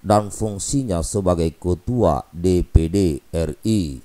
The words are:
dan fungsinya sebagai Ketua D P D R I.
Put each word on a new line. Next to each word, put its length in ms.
dan 240
fungsinya 720
sebagai 560
Ketua 720
D 320
P 240
D 120
R 320
I. 380